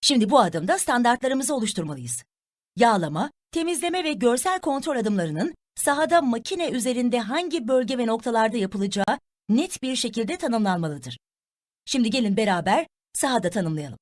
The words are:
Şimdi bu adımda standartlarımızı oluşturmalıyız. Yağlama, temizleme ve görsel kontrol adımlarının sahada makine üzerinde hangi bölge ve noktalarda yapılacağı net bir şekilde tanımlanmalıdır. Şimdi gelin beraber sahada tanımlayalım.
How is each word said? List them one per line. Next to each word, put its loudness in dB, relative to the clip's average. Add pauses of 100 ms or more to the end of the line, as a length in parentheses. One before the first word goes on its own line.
Şimdi 2
bu 6
adımda 2
standartlarımızı 0
oluşturmalıyız. -6 (520)
Yağlama, 2 (200)
temizleme -2
ve -2
görsel 2
kontrol -2
adımlarının -2 (220)
sahada 2
makine -2
üzerinde 0
hangi -4
bölge 0
ve 0
noktalarda 0
yapılacağı -2 (300)
net 0
bir -4
şekilde -4
tanımlanmalıdır. -2 (680)
Şimdi 2
gelin 2
beraber 2 (260)
sahada 0
tanımlayalım. -4